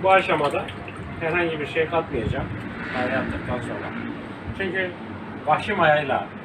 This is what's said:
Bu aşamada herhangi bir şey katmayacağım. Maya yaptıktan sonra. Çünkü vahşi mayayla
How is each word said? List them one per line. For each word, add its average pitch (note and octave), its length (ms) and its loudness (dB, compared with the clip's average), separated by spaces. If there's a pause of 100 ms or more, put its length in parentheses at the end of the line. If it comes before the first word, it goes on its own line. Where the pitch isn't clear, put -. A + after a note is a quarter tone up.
Bu F#3+ 80 8
aşamada E3 540 4 (540)
herhangi E3 400 2
bir C#3+ 80 -4
şey D#3+ 180 2
katmayacağım. D#3 600 0 (460)
Maya B2+ 140 0
yaptıktan B2 520 -2
sonra. A#2 320 -6 (680)
Çünkü F#3 340 0 (540)
vahşi D3+ 280 4
mayayla D3+ 540 4 (180)